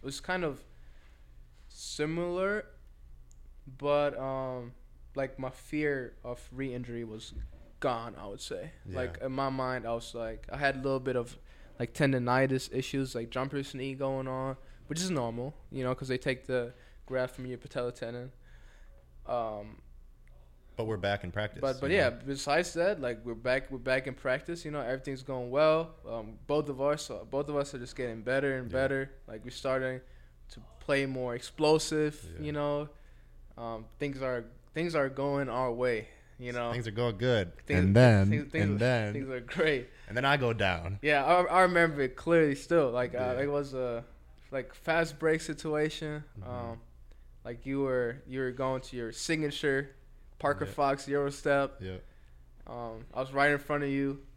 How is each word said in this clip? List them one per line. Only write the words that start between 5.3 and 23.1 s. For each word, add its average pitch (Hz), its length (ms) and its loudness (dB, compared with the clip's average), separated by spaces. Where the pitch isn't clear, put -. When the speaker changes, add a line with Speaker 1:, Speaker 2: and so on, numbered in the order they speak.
Speaker 1:
my 131 120 -6
fear 143 720 -2
of 123 300 -10
re-injury 123 520 -6
was 110 280 -12
gone, 117 380 -2
I 95 80 -12
would 101 140 -10
say. - 320 -10
Speaker 2:
Yeah. 92 120 -8
Speaker 1:
Like, - 260 -4
in 131 100 -4
my 135 160 -2
mind, 127 380 -2
I 117 80 -2
was 117 200 -8
like, 113 380 -8
I 135 60 -8
had 139 180 2
a - 40 -6
little 135 200 0
bit 127 160 -2
of, 120 220 -4
like, 120 160 -4
tendonitis 131 800 2
issues, 131 400 -2
like, 117 160 -6
jumper's 135 440 -4
knee 135 200 -6
going 135 340 -2
on, 131 280 -4
which 156 140 -4
is 185 100 -2
normal, 123 440 -2
you 135 120 -6
know, 127 120 0
'cause 127 140 -8
they 123 100 0
take 127 260 -2
the 123 300 -2
graft 127 280 -2
from 127 120 -10
your 123 120 -8
patella 123 340 -6
tendon. 120 400 -10
Um, 110 540 -4
Speaker 2:
But 117 100 -2
we're 110 120 -2
back 101 260 0
in 87 80 -6
practice, 104 300 -4
Speaker 1:
but, 135 180 0
but 139 100 0
Speaker 2:
you 190 60 4
Speaker 1:
yeah, 139 140 6
Speaker 2:
know? 120 160 -10
Speaker 1:
besides 143 480 0
that, 170 260 2
like, 120 240 -4